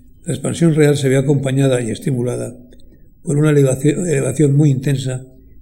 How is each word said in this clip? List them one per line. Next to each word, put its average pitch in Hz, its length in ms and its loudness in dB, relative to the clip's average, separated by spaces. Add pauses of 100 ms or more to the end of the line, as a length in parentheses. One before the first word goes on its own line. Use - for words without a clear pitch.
(240)
la 147 100 -6
expansión 147 400 0
real 147 220 4
se 135 120 -2
vio 131 100 2
acompañada 135 640 0
y 110 80 -4
estimulada 120 680 -6 (680)
por 143 160 -2
una 151 120 2
elevación, 143 560 2
elevación 139 480 0
muy 147 160 4
intensa 131 560 -4 (340)